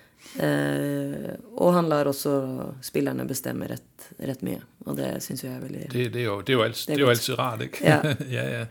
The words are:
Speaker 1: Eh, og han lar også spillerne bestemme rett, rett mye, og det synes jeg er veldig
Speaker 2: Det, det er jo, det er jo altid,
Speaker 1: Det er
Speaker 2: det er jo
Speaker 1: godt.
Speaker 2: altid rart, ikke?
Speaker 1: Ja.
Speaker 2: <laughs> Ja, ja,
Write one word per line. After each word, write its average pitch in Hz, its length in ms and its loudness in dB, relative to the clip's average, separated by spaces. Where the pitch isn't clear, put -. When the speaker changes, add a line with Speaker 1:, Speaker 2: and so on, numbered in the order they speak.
Speaker 1:
Eh, 143 920 0
og 175 160 6
han 170 160 6
lar 147 160 4
også 143 260 0
spillerne 131 420 -2
bestemme 127 440 -4
rett, - 380 -12
rett 135 160 -6
mye, - 160 -4
og 143 120 -4
det 135 100 -2
synes 135 200 -8
jeg 127 120 -8
er 127 80 -10
veldig - 280 -8
Speaker 2:
Det, 123 220 -2
det 120 80 -4
er 120 40 0
jo, 101 160 -2
det - 80 -4
er 135 40 4
jo 120 100 6
altid, 113 240 -2
Speaker 1:
Det 151 60 0
er - 20 2
Speaker 2:
det 143 40 2
er - 0 -
jo 139 80 8
Speaker 1:
godt. 120 100 8
Speaker 2:
altid - 220 -2
rart, 123 220 -2
ikke? 131 220 -6
Speaker 1:
Ja. 156 160 6
Speaker 2:
<laughs> 123 200 -6
Ja, 123 60 0
ja, 117 120 -4